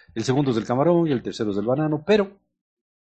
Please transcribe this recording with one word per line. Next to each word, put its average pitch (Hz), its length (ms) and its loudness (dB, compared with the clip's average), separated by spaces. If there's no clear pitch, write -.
el 113 100 -6
segundo 135 280 2
es 110 40 0
el 107 80 0
camarón 165 440 2
y 147 40 0
el 117 100 -2
tercero 107 280 -4
es 98 80 -4
el 104 80 -4
banano, 151 400 -2
pero 202 320 0